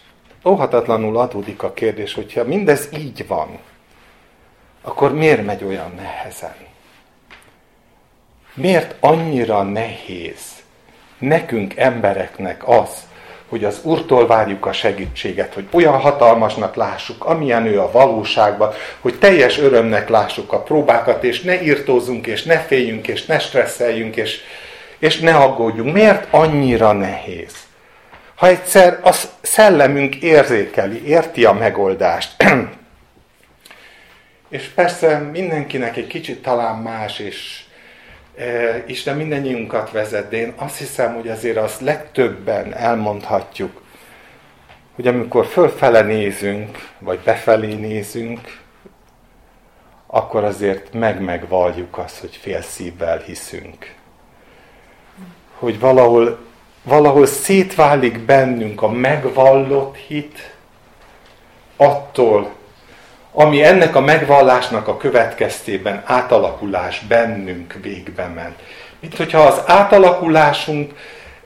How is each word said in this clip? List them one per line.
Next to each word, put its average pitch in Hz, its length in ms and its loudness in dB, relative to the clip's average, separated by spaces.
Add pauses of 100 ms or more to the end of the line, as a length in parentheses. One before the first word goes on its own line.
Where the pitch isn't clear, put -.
(460)
óhatatlanul 117 720 0
adódik 107 460 -6
a 95 100 -6
kérdés, 104 400 -6
hogyha 117 300 -8
mindez 147 500 -2
így 151 340 -14
van, 82 320 -6 (1200)
akkor 131 320 -2
miért 147 320 2
megy 101 180 -8
olyan 90 320 -10
nehezen? 87 600 -14 (2000)
Miért 165 460 -2
annyira 143 640 0
nehéz 98 800 -8 (760)
nekünk 113 600 -2
embereknek 98 880 -2
az, 113 400 0 (420)
hogy 107 140 -6
az 101 200 -4
Úrtól 131 440 2
várjuk 107 380 0
a 98 80 -6
segítséget, 98 800 -6
hogy 98 180 -12
olyan 156 280 4
hatalmasnak 113 760 2
lássuk, 107 500 -8
amilyen 139 400 0
ő 101 140 0
a 90 120 -2
valóságban, 107 840 2 (260)
hogy 123 200 -4
teljes 170 400 4
örömnek 113 500 2
lássuk 107 440 0
a 98 80 -2
próbákat, 143 640 0
és 123 180 -2
ne 180 200 -2
irtózzunk, 127 680 0
és 110 160 -8
ne 160 160 2
féljünk, 117 480 -2
és - 180 -8
ne 156 140 -2
stresszeljünk, 113 760 -2
és, - 240 -6 (600)
és 156 200 -4
ne 165 160 2
aggódjunk. 117 580 2
Miért 202 380 4
annyira 139 600 4
nehéz? 95 600 -6 (840)
Ha 180 120 2
egyszer 180 560 4
a 190 80 6 (300)
szellemünk 143 760 4
érzékeli, 117 920 2
érti 156 380 2
a 101 80 6
megoldást. 95 840 -2
<clears throat> - 60 2 (2000)
És 139 140 -12
persze 170 540 0
mindenkinek 147 800 -6
egy 117 100 -8
kicsit - 340 -12
talán 117 340 -2
más, 113 440 -10
és, - 480 -14 (720)
e, 120 500 -4
Isten 139 300 -8
mindannyiunkat 127 720 -6
vezet, 107 380 -6
de 110 80 -6
én 117 180 -6
azt - 220 -12
hiszem, 123 360 -6
hogy 113 160 -10
azért 110 280 -6
azt 107 240 -6
legtöbben 113 920 -4
elmondhatjuk, 104 1080 -6 (1120)
hogy 123 120 -4
amikor 120 380 0
fölfele 131 560 2
nézünk, 104 880 -4 (100)
vagy 92 200 -8
befelé 110 540 0
nézünk, 110 840 -10 (1500)
akkor 110 360 -2
azért 98 500 -4
meg-megvalljuk 90 1040 -4
azt, 87 220 -12
hogy - 160 -18
fél 87 260 -10
szívvel 87 560 -8
hiszünk. 85 800 -18 (1600)
Hogy 113 260 -6
valahol, 120 600 4 (440)
valahol 143 420 6
szétválik 147 920 2
bennünk 117 640 0
a 110 80 2
megvallott 135 1080 2
hit - 600 -14 (1200)
attól, 110 760 2 (880)
ami 151 240 6
ennek 165 320 6
a 135 60 6
megvallásnak 131 840 4
a 104 100 -4
következtében 107 1080 -2
átalakulás 98 1040 -2
bennünk 101 720 -2
végbe 90 440 -12 (100)
ment. 85 200 -14 (440)
Mint - 180 -16
hogyha 160 220 0
az 143 260 6
átalakulásunk 165 1300 4 (520)